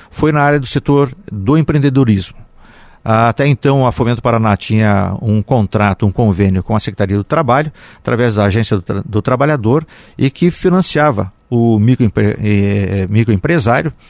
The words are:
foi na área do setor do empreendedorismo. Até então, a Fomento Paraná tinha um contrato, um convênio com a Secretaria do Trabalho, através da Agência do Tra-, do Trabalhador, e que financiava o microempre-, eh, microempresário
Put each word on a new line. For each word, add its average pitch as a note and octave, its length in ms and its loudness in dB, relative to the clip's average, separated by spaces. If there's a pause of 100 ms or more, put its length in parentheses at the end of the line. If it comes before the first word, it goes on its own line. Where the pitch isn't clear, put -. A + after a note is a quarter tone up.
(100)
foi D#3 220 -2
na D3 100 0
área D3 160 2
do C3 80 -6
setor C#3 460 0 (180)
do G#2+ 260 -2
empreendedorismo. C#3 800 0 (680)
Até A2+ 420 0
então, C3+ 400 2
a A#2 60 0
Fomento A#2 280 -2
Paraná A2 360 0
tinha G2+ 640 0
um G#2+ 180 0
contrato, G#2 640 0
um G2+ 60 2
convênio F#2+ 500 2
com G#2+ 140 -4
a G#2+ 60 0
Secretaria G2+ 360 -4
do G2+ 60 -2
Trabalho, D3+ 480 0 (300)
através A#2 340 -2
da G#2 80 0
Agência G#2 340 0
do F#2 60 -4
Tra-, G2+ 240 -8
do G#2 160 -4
Trabalhador, C#3 640 0 (320)
e - 100 0
que F3 220 0
financiava D3+ 840 0 (160)
o A#2 300 2
microempre-, A2 640 2
eh, G2+ 640 0
microempresário A#2 840 0 (180)